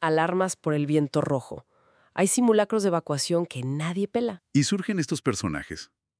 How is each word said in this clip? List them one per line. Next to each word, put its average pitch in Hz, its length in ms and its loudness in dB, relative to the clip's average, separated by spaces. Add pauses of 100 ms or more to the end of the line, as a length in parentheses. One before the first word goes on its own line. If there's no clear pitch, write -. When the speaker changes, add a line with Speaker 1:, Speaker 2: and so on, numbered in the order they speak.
Speaker 1:
alarmas 170 560 2
por 156 160 -4
el 147 140 0
viento 147 340 2
rojo. 143 460 -4 (480)
Hay 196 120 2
simulacros 214 560 2
de 202 60 2
evacuación 170 560 0
que 131 180 -10
nadie 160 460 -4
pela. 233 340 -4 (120)
Speaker 2:
Y 139 100 6
surgen 196 340 -2
estos 156 220 -2
personajes. 80 680 -4 (300)